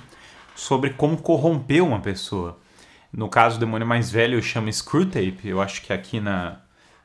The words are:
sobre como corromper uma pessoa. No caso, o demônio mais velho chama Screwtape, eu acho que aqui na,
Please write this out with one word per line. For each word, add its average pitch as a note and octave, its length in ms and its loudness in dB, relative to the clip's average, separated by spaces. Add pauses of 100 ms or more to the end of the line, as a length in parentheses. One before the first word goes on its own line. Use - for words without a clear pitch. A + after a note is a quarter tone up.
(540)
sobre C3+ 360 0
como D3+ 280 0
corromper D#3 680 2
uma A2+ 160 0
pessoa. F#2 580 -6 (540)
No - 160 -6
caso, A2+ 300 6
o - 20 0
demônio A2+ 260 -2
mais A#2 240 0
velho A2+ 320 2
chama G#2+ 300 -4
Screwtape, C#3+ 720 -2
eu F#2+ 160 -2
acho G2 220 -4
que - 100 -6
aqui F#2+ 260 -6
na, F#2 420 -4 (440)